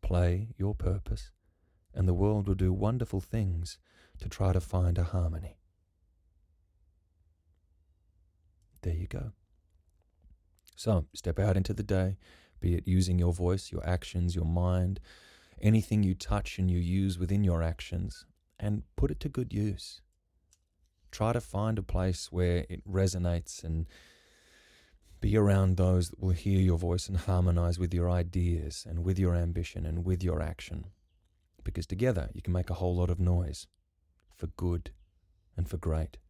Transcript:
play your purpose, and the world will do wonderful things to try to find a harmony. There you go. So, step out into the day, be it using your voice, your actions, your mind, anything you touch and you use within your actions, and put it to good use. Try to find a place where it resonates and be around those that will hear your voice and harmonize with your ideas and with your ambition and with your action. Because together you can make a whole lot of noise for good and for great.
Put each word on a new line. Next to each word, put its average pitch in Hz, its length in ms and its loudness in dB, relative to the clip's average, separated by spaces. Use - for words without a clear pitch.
play 90 460 2
your 98 160 -2
purpose, - 560 -2
and 92 120 2
the 92 80 4
world 101 320 2
will 98 80 2
do 92 180 2
wonderful 104 480 0
things 87 580 -4
to - 100 -8
try 95 240 0
to 90 80 2
find 87 380 0
a 87 60 2
harmony. 82 520 -2
There 85 120 -4
you 85 120 -6
go. - 260 -10
So, 95 380 0
step - 240 -4
out 95 180 4
into 95 180 0
the - 80 -4
day, 95 340 2
be 90 140 2
it 82 120 -2
using 92 320 4
your 87 140 4
voice, 90 400 -2
your 82 140 -4
actions, 87 480 -2
your 82 120 0
mind, 90 540 2
anything 107 420 4
you 95 120 2
touch - 440 -4
and 92 120 2
you 87 80 2
use 90 400 0
within 98 260 0
your 85 180 2
actions, 87 640 -6
and 104 240 -4
put 139 140 2
it 123 100 -8
to - 80 -6
good 127 240 -4
use. 104 480 -4
Try 110 220 -2
to 123 80 0
find 110 380 -2
a - 40 -4
place 92 480 -2
where 87 380 2
it - 180 -12
resonates 90 760 0
and 82 220 -2
be 101 160 2
around 98 400 4
those 90 320 4
that - 100 -16
will 92 120 0
hear 95 280 2
your 90 200 4
voice 87 280 -2
and 95 120 -2
harmonize 87 600 2
with 87 140 -2
your 87 160 2
ideas 87 800 -2
and 85 160 -4
with 92 140 0
your 87 160 2
ambition 85 500 -2
and 82 180 -4
with 90 200 0
your 82 180 0
action. - 460 -8
Because - 240 -6
together 92 460 0
you - 80 -12
can 90 140 -2
make 90 160 -2
a 90 40 -2
whole 90 220 0
lot 90 140 2
of 90 100 0
noise 87 460 0
for - 120 -10
good 87 460 -4
and 87 100 -2
for - 80 -8
great. 80 400 -4